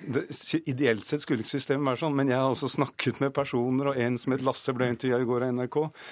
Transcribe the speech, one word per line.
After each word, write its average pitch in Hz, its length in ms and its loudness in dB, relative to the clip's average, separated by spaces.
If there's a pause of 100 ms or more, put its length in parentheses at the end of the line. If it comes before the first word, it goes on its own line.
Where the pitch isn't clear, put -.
det, 156 640 -2
ideelt 123 400 2
sett 147 160 -2
skulle 120 200 0
ikke - 160 -6
systemet 139 280 0
være 127 160 0
sånn, 151 140 0
men 139 120 2
jeg 127 100 4
har 135 120 4
også 123 200 0
snakket - 520 -2
med 135 120 2
personer, 135 560 0
og 135 80 -2
en 123 200 0
som 127 160 -2
het 117 80 0
Lasse 131 320 0
ble 123 160 0
intervjuet 123 320 0
i 127 40 0
går 120 180 0
av 131 100 0
N 123 80 -2
R 123 60 -2
K, 151 180 0 (260)